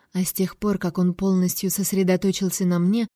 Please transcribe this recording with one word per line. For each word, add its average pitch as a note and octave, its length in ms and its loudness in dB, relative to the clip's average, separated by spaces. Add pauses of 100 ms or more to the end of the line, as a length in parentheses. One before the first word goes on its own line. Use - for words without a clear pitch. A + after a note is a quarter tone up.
(120)
а F#3 100 -2
с - 100 -4
тех - 240 -2
пор, G#3 220 -2
как F3 200 -4
он F3+ 160 2
полностью F#3 560 0
сосредоточился F#3 960 0
на F3 120 2
мне, G#3 380 0